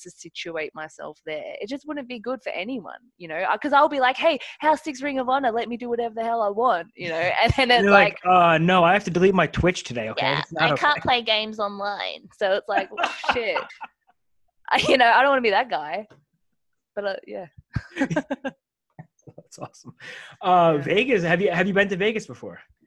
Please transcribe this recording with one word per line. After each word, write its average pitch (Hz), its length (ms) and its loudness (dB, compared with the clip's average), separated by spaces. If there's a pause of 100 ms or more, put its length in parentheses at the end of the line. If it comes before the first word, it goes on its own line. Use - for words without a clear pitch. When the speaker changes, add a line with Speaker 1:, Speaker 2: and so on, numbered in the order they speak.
Speaker 1:
to 180 100 -20
situate 160 640 -12
myself 156 500 -14
there, 156 360 -10
it 208 80 -10
just 277 180 -10
wouldn't 285 220 -10
be 247 100 -12
good 240 240 -8
for - 80 -8
anyone, 185 480 -10 (180)
you 175 100 -18
know, 160 100 -8
uh, 190 200 0
'cause 285 160 -4
I'll 285 160 6
be 294 120 -4
like, 254 160 2
"Hey, 294 200 2 (220)
House 302 240 0
Six 262 180 -10
Ring 277 180 -4
of 247 100 -4
Honor, 262 220 0
let 226 180 -2
me 240 80 -8
do 240 120 -10
whatever 233 240 -4
the 226 100 -6
hell 233 200 -2
I 208 60 0
want," 202 460 0
you 175 140 -8
know, 160 60 -4
<laughs> 170 260 0
and 233 140 4
then 254 160 2
Speaker 2:
And - 0 -
Speaker 1:
it's 240 140 6
Speaker 2:
you're 202 80 6
like, 202 320 6
Speaker 1:
like, 180 100 6
Speaker 2:
"Uh, 170 240 6
no, 175 240 4
I 170 100 6
have 208 120 0
to 190 60 -4
delete 180 220 4
my 175 140 4
Twitch - 360 0
today, 113 260 -8
okay? 107 180 -4
Speaker 1:
"Yeah, 156 140 0
Speaker 2:
It's - 100 -10
not 160 200 0
Speaker 1:
I 147 40 2
can't 294 220 0
Speaker 2:
okay." - 40 -10
Speaker 1:
play 247 220 0
games 214 360 -2
online." 202 680 -6 (100)
So 190 160 0
it's - 160 -4
like, 196 220 -2
"Well, 214 100 -14
<laughs> - 320 -2
shit." 220 300 -2 (1080)
I, - 80 2 (100)
you 277 100 4
know, 247 100 6
I 226 140 6
don't 277 100 4
wanna 269 100 2
be 233 100 0
that 226 180 2
guy. 170 380 -6 (840)
But, 202 120 -8
uh, 196 100 -6 (100)
yeah. 196 220 -12 (480)
<laughs> 269 560 -4 (840)
Speaker 2:
That's - 220 -20
awesome. - 340 -18 (480)
Uh, 175 360 6
Speaker 1:
Yeah. 143 60 -2
Speaker 2:
Vegas, 208 400 2
have 175 180 2
you, 196 100 2
have 180 160 0
you 202 60 -2
been 196 160 2
to 196 60 -4
Vegas 208 320 -4
before? 110 320 -16 (280)